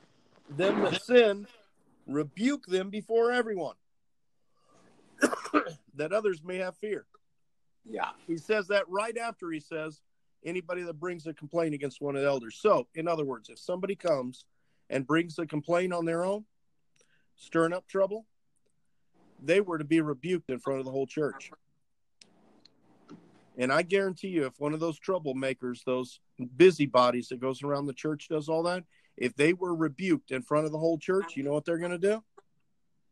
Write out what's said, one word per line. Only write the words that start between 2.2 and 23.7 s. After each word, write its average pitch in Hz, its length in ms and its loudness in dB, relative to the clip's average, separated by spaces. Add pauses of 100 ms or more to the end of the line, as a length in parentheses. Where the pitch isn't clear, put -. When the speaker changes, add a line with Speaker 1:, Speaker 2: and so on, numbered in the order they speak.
Speaker 1:
them 190 240 -2
before 226 420 0
everyone, 214 440 -2 (1500)
<coughs> - 760 -2
that 147 160 -4
others 196 320 0
may 180 140 -6
have 185 200 -6
fear." 202 280 -8 (800)
Speaker 2:
Yeah. 110 240 -6 (180)
Speaker 1:
He 170 100 -4
says 208 300 -2
that 196 220 2
right 220 280 -4
after 220 340 -8
he 156 80 -6
says, 156 420 -8 (440)
"Anybody 180 380 -6
that 165 160 -10
brings 170 280 -6
a 156 60 -8
complaint 160 420 -2
against 139 260 -6
one 143 140 -2
of 139 60 0
the 143 60 4
elders." 123 320 -2
So, 175 360 4
in 160 120 -4
other 156 180 0
words, 120 240 -8
if 120 100 -20
somebody 185 360 -4
comes 131 500 -2 (440)
and 135 180 -2
brings 165 320 0
a 165 60 -4
complaint 170 480 -2
on 170 120 -2
their 165 200 0
own, 208 200 -4 (880)
stirring 165 380 0
up - 140 -8
trouble, 196 380 0 (1160)
they 165 180 4
were 180 180 0
to 151 80 -4
be 160 160 4
rebuked 151 480 -2
in 127 100 -4
front 135 200 -4
of 131 60 -6
the 131 60 -10
whole 135 160 -2
church. - 440 -4 (2000)
And 127 160 -2